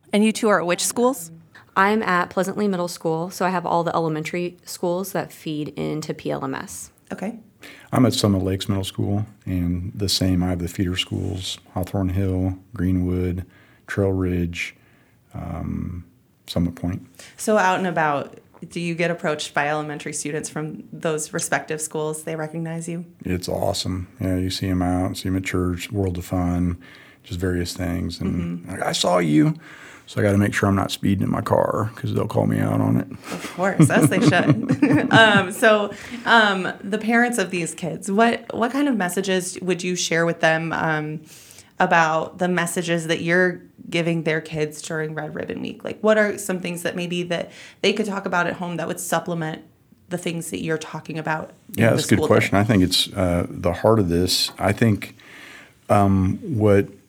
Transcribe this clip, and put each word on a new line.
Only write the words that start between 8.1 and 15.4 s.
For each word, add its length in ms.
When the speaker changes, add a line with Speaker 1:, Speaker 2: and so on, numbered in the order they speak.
Speaker 3:
Summit 280
Lakes 280
Middle 160
School, 400
and 480
the 140
same, 360
I 80
have 80
the 100
feeder 260
schools, 640
Hawthorne 340
Hill, 500
Greenwood, 720
Trail 280
Ridge, 640
um, 720